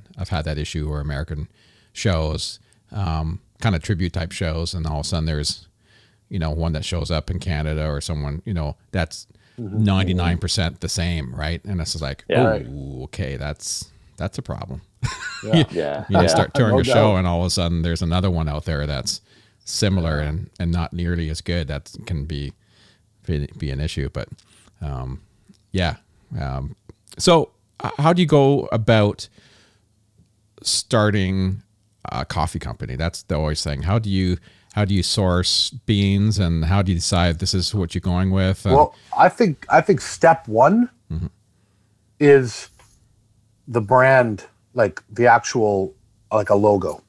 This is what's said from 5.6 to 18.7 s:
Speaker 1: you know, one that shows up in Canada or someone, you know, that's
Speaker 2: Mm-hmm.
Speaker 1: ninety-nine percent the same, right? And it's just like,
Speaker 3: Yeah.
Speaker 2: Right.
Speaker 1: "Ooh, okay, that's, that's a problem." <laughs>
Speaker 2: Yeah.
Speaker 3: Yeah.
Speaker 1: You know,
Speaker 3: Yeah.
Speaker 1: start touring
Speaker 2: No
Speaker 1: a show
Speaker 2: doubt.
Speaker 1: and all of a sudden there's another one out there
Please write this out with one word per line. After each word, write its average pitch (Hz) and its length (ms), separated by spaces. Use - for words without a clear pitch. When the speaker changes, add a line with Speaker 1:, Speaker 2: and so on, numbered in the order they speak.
Speaker 1:
you 95 100
know, 78 120
one 80 220
that 76 120
shows 76 260
up 78 200
in 85 80
Canada 78 480
or 73 140
someone, 73 440
you 107 80
know, 78 220
that's - 360
Speaker 2:
Mm-hmm. 107 240
Speaker 1:
ninety-nine 92 560
percent 87 400
the 82 100
same, 85 460
right? 82 300
And 95 160
it's 76 100
just 80 100
like, 71 280
Speaker 3:
Yeah. - 160
Speaker 2:
Right. 110 200
Speaker 1:
"Ooh, 67 380
okay, 69 320
that's, - 560
that's - 200
a - 40
problem." - 400
<laughs> - 80
Speaker 2:
Yeah. 147 280
Speaker 3:
Yeah. 73 380
Speaker 1:
You 101 80
know, 90 40
Speaker 3:
Yeah. 87 60
Speaker 1:
start 80 260
touring 120 220
Speaker 2:
No 135 60
Speaker 1:
a - 20
show 123 100
Speaker 2:
doubt. 110 240
Speaker 1:
and 92 100
all 85 140
of 92 60
a - 20
sudden 85 320
there's 85 200
another 92 300
one 80 160
out 73 180
there 76 220